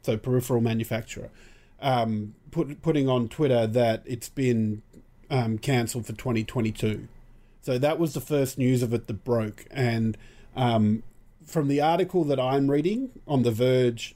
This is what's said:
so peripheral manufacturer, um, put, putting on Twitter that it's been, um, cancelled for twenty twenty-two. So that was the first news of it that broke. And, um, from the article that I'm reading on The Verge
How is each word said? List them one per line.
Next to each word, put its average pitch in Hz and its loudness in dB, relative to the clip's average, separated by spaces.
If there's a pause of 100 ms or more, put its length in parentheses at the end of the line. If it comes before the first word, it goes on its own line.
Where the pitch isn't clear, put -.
so 117 0
peripheral 123 0
manufacturer, 117 -4 (520)
um, 113 0 (160)
put, 147 -4
putting 147 2
on 123 2
Twitter 123 2
that 113 2
it's 120 -10
been, 110 0 (480)
um, 120 0
cancelled 117 -2
for 113 -12
twenty 113 -2
twenty-two. 110 -4 (540)
So 127 -2
that 147 2
was 165 0
the 139 -6
first 139 -2
news 127 2
of 117 -2
it 110 -4
that 104 -8
broke. 110 -2
And, 113 0 (380)
um, 113 2 (420)
from 151 -2
the 143 2
article 175 2
that 143 0
I'm 139 2
reading 202 0 (180)
on 131 2
The 117 2
Verge 123 0